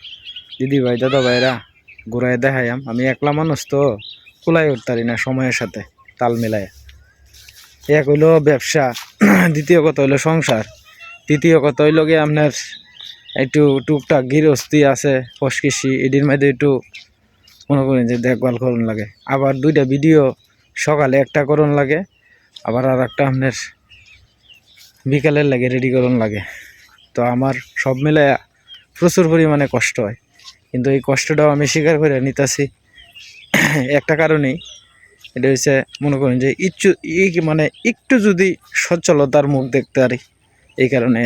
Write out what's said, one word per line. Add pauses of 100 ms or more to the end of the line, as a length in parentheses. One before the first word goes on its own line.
(600)
দিদি
ভাই,
দাদা
ভাইরা, (560)
ঘুরাইয়া
দেখাইয়াম। (100)
আমি
একলা
মানুষ (120)
তো, (480)
কুলাই
উঠতারি
না
সময়ের
সাথে (360)
তাল
মিলাইয়া। (1300)
এক
হইল
ব্যবসা, (260)
<clears throat>
দ্বিতীয়
কথা
হইল
সংসার, (640)
তৃতীয়
কথা
হইল
গিয়ে
আপনার (840)
একটু
টুকটাক
গৃহস্থী
আছে, (180)
ফসকিসি,
এটির
মধ্যে
একটু (880)
মনে
করেন
যে
দেখভাল
করুন
লাগে। (200)
আবার
দুইটা
ভিডিও (420)
সকালে
একটা
করুন
লাগে, (640)
আবার
আর
একটা
আপনার (1500)
বিকালের
লাগে
রেডি
করুন
লাগে। (720)
তো
আমার (220)
সব
মিলে (760)
প্রচুর
পরিমাণে
কষ্ট
হয়, (540)
কিন্তু
এই
কষ্টটাও
আমি
স্বীকার
করে
নিতাছি (880)
<clears throat>
একটা
কারণেই। (800)
এটা
হচ্ছে (280)
মনে
করেন
যে (100)
ইচ্ছু-,
ই-,
মানে (160)
একটু
যদি (180)
সচ্ছলতার
মুখ
দেখতে
পারি, (600)
এই
কারণে